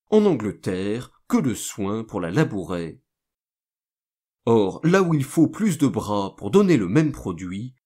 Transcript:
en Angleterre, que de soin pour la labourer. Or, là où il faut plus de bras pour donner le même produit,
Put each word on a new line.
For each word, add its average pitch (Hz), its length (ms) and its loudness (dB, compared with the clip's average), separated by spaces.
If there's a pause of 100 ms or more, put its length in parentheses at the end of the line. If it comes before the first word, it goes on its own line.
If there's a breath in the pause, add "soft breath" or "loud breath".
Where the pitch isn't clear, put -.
(100)
en 214 140 6
Angleterre, 107 1040 -2
que 240 100 2
de 131 160 0
soin 107 480 -6
pour 110 180 -8
la 87 120 -6
labourer. 92 680 -4 (1400)
Or, 104 380 2
là 185 220 4
où 170 100 2
il 143 80 0
faut 160 240 2
plus 196 320 -2
de 139 80 4
bras 101 480 -2
pour - 160 -8
donner 185 260 4
le 98 120 -2
même 143 240 2
produit, 95 720 -10